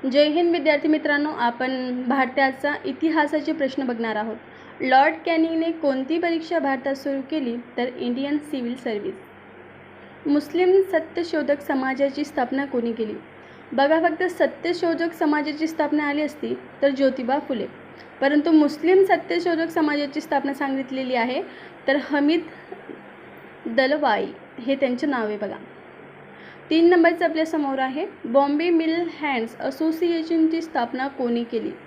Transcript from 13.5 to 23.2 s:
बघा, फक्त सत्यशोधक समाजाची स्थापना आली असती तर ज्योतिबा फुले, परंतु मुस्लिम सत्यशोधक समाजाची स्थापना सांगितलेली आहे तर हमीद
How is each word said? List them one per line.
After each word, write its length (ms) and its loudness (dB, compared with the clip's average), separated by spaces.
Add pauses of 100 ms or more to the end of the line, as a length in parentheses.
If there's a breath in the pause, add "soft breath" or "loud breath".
बघा, 280 4
फक्त 300 0
सत्यशोधक 840 -2
समाजाची 540 -2
स्थापना 380 0
आली 180 -2
असती 320 -4 (280)
तर 80 4
ज्योतिबा 480 0
फुले, 280 -4 (540 loud breath)
परंतु 300 4
मुस्लिम 540 6
सत्यशोधक 680 0
समाजाची 500 0
स्थापना 340 -2
सांगितलेली 600 -4
आहे 280 0 (460 loud breath)
तर 80 4 (140)
हमीद 300 4 (1300)